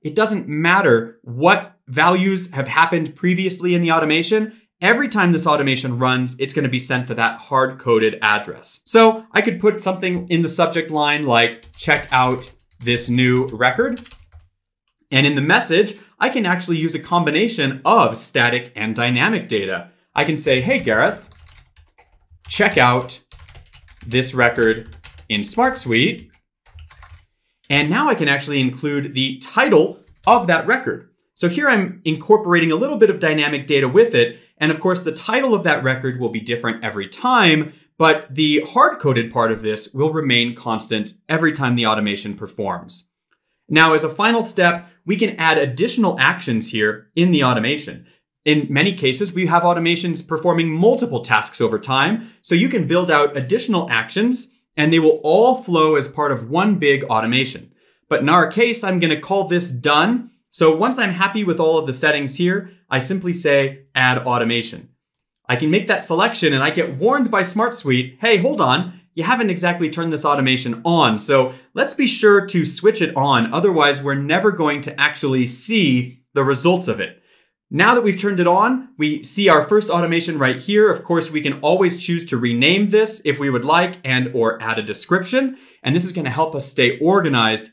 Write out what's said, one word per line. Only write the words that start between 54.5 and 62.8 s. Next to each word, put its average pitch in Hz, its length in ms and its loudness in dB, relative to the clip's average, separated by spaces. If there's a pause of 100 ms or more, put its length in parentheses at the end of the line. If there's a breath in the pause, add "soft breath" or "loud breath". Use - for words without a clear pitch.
and 156 160 2
they 165 60 4
will 156 240 4
all 226 400 2
flow 156 340 2
as 131 120 -2
part 147 240 -2
of 113 180 -6
one 190 240 2
big 143 300 0
automation. 117 640 -2 (380)
But 147 120 0
in 139 80 0
our 165 180 4
case, 226 380 0
I'm 185 140 -2
gonna 160 220 0
call 196 240 -2
this 175 260 -2
done. 151 600 0 (200)
So 160 240 4
once 247 240 0
I'm 202 140 -2
happy 196 320 -2
with 175 160 -2
all 160 180 2
of 151 80 -2
the 131 60 -4
settings 143 440 0
here, 180 340 -2 (180 loud breath)